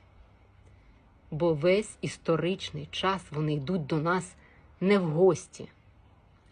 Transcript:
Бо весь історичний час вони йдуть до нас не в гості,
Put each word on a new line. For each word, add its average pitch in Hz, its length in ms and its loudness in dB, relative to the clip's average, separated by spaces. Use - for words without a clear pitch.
Бо 165 240 2
весь 180 460 2
історичний 165 880 -4
час 190 400 -2
вони 151 240 -2
йдуть 147 320 -4
до 160 100 -2
нас 170 380 -2
не 196 180 4
в 175 120 0
гості, 165 580 2